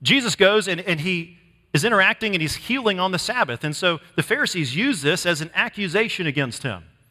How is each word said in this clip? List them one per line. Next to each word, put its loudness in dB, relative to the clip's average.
Jesus 2
goes 4
and, -2
and -2
he -4
is 4
interacting 2
and 0
he's -2
healing -2
on 2
the -2
Sabbath. -2
And -4
so 0
the 0
Pharisees -2
use 0
this 0
as 0
an -10
accusation -2
against -4
him, -6